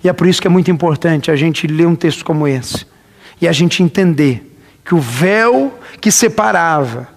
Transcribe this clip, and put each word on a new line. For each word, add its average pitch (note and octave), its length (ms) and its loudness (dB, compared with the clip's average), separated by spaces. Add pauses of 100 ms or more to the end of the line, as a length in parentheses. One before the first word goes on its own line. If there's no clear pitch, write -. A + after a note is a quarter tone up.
E F3+ 60 4
é F3+ 40 0
por E3+ 140 0
isso F#3 140 0
que F#3+ 60 -2
é - 20 2
muito F3+ 220 2
importante D#3+ 580 0
a D#3 60 2
gente D3+ 320 -2
ler D#3 180 0
um E3+ 100 2
texto - 300 -4
como D3+ 220 -2
esse, C3 400 -6 (520)
e E3+ 80 0
a E3 40 2
gente E3+ 320 2
entender D3+ 760 0 (240)
que - 120 -2
o E3 40 4
véu G#3+ 800 0 (220)
que G#3+ 100 2
separava E3 1040 0